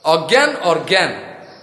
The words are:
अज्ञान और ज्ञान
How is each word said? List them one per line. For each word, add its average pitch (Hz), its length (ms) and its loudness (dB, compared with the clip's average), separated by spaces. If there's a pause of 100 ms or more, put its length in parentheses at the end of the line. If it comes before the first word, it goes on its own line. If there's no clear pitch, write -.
अज्ञान 247 480 2
और 160 340 -2
ज्ञान 175 320 0 (420)